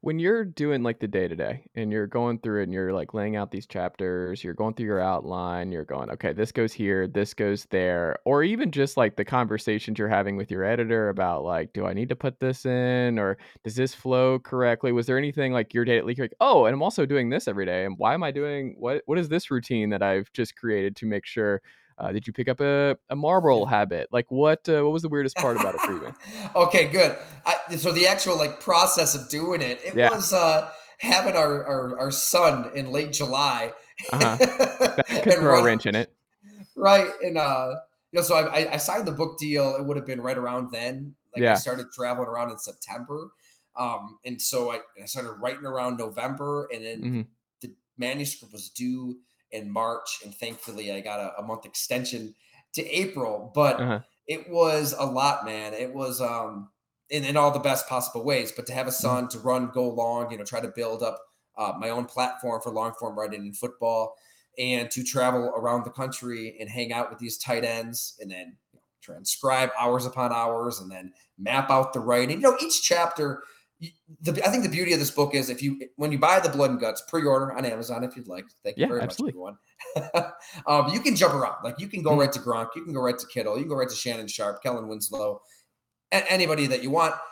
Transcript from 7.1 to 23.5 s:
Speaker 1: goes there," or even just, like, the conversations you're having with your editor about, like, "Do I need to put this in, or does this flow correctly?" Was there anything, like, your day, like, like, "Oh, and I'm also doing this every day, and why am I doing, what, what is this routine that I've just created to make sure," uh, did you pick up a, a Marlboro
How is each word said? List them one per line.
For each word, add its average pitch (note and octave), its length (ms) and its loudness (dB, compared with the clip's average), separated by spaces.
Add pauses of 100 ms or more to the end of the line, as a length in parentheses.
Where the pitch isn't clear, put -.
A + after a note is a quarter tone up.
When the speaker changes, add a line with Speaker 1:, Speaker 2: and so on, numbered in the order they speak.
Speaker 1:
goes G2+ 380 -2
there," F2 520 2
or C#3+ 200 4
even A3 280 0
just, C#3 240 0
like, A2 200 2
the G#2 100 -2
conversations A2 720 0
you're G#2 100 0
having G2+ 300 2
with G2 140 -6
your F#2+ 120 -2
editor A2+ 460 2
about, F2+ 340 0
like, E2 300 -2
"Do F#2+ 140 -2
I F2+ 60 -2
need A#2 160 -4
to B2+ 60 -2
put B2+ 240 -6
this C3 280 -2
in, B2 500 2
or G2 220 0 (240)
does A2 120 -8
this B2+ 200 0
flow C3 420 2
correctly?" B2+ 540 2
Was A#2+ 160 2
there B2+ 100 2
anything, C#3 340 -2
like, A#2+ 220 -2
your A#2+ 100 2
day, A#2 200 4
like, A#2+ 160 -2
like, B2 200 -4
"Oh, A3+ 260 8
and A#2+ 100 4
I'm C#3+ 80 0
also E3+ 240 2
doing C3+ 240 2
this D3 160 0
every G2 180 -2
day, F2+ 180 0
and F#2+ 140 -4
why A2 160 4
am E3+ 80 0
I D#3 80 -2
doing, C#3+ 480 -4
what, B2+ 300 -2
what D#3 100 2
is E3+ 120 0
this E3 200 0
routine A#2+ 400 0
that G2 140 2
I've G2 280 2
just - 240 -4
created G2+ 420 0
to A2 100 -4
make G#2 180 -2
sure," G#2 380 0 (360)
uh, G2+ 120 -4
did G#2+ 160 -4
you - 40 -10
pick B2 160 -4
up B2+ 120 -2
a, C#3+ 360 2 (140)
a C#3 60 -4
Marlboro D3 480 4